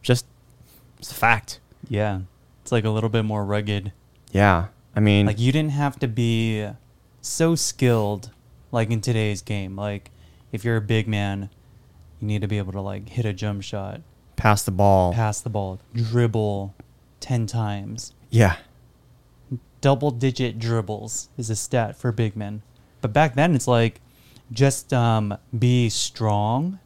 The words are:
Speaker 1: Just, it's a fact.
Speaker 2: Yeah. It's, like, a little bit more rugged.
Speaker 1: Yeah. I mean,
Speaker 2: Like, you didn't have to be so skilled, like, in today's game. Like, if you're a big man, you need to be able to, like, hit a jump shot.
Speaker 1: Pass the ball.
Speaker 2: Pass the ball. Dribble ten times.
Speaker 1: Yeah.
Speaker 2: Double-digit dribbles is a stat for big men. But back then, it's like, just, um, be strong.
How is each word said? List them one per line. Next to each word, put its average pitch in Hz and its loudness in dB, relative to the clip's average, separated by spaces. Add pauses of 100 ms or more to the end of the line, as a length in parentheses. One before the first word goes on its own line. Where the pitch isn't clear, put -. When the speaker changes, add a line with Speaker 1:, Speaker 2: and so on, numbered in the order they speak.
Speaker 1:
Just, 123 0 (720)
it's - -16
a - -14
fact. - 0 (280)
Speaker 2:
Yeah. 104 -2 (420)
It's, - -10
like, 113 2
a 110 2
little 110 0
bit 110 0
more 107 -2
rugged. 104 -4 (380)
Speaker 1:
Yeah. 95 4 (280)
I 107 0
mean, 104 6
Speaker 2:
Like, 107 0
you 123 4
didn't 151 0
have 143 -2
to 135 0
be 113 0 (520)
so 165 0
skilled, 107 0 (400)
like, 113 0
in 113 0
today's 107 -2
game. 98 -6
Like, 101 -8 (420)
if 104 -8
you're 117 2
a 110 2
big 110 0
man, 101 -4 (680)
you 104 -6
need 104 -2
to 107 -4
be 104 -2
able 95 -4
to, 98 -6
like, 98 -8
hit 120 -4
a 104 -2
jump 101 -4
shot. 101 -8 (360)
Speaker 1:
Pass 107 4
the - -4
ball. 95 6
Speaker 2:
Pass 107 -2
the 120 -8
ball. 98 -6 (140)
Dribble 110 0 (440)
ten 117 -2
times. 107 -6 (180)
Speaker 1:
Yeah. 107 4 (1200)
Speaker 2:
Double-digit 131 0
dribbles 110 -4
is 110 -6
a 107 -2
stat 113 -2
for 123 -2
big 107 -2
men. 107 -8 (380)
But 113 -4
back 147 2
then, 151 4
it's 117 0
like, 117 2 (520)
just, 135 0
um, 110 2 (220)
be 123 4
strong. 113 -2